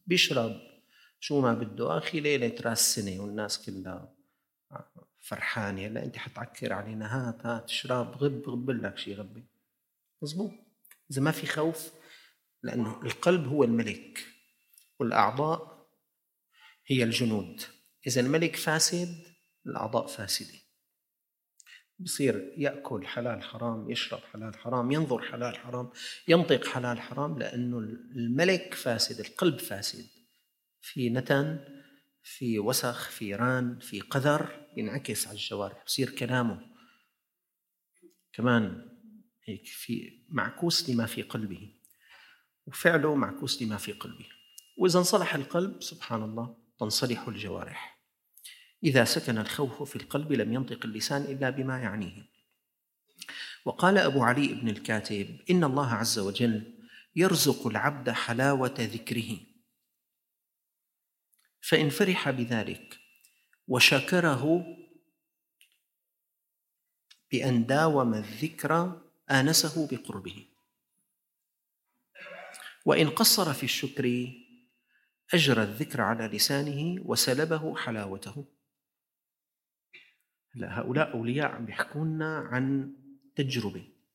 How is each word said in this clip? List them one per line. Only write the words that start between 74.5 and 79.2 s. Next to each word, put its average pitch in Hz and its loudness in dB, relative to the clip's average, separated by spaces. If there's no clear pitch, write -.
أجرى 139 6
الذكر 110 -2
على 110 0
لسانه 147 0
وسلبه 156 0
حلاوته." 104 -6